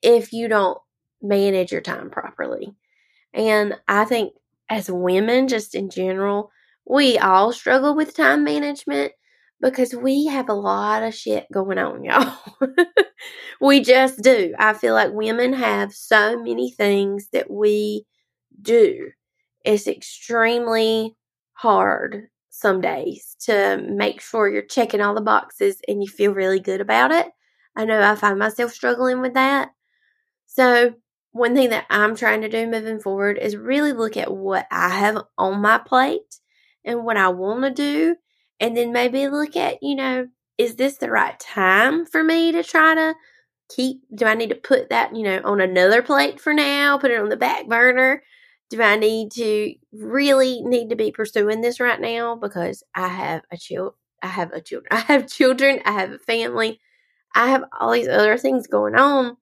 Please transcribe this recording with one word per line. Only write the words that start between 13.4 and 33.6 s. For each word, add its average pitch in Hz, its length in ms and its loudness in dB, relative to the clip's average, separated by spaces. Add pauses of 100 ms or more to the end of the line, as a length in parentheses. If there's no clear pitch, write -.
We 277 200 6
just 262 420 4
do. 214 340 4
I 214 160 4
feel 226 220 0
like 214 180 2
women 226 400 -2
have 208 400 -2
so 220 480 2
many 240 300 -4
things 202 640 -2
that - 180 -2
we 208 560 -2 (560)
do. 208 480 2 (540)
It's 208 240 0
extremely 226 1300 -2 (380)
hard 202 760 0 (220)
some 190 300 0
days 170 540 -6 (120)
to 196 420 0
make 202 320 -4
sure 214 280 -2
you're 208 140 -4
checking 226 380 -2
all 208 160 -2
the 220 40 -4
boxes 208 680 -2
and 202 120 -4
you 196 80 -6
feel 202 240 0
really 190 280 0
good 190 200 -4
about 226 300 2
it. 339 160 2 (480)
I 220 100 -6
know 220 160 0
I 208 140 4
find 208 240 0
myself 220 320 -2
struggling 254 500 -2
with 254 140 -4
that. 262 360 2 (760)
So 247 480 4 (380)
one 240 240 0
thing 262 140 4
that - 200 -4
I'm 208 240 2
trying 220 280 0
to 214 60 -6
do 226 200 -4
moving 220 320 -6
forward 202 380 -2
is 208 180 -4
really 269 360 0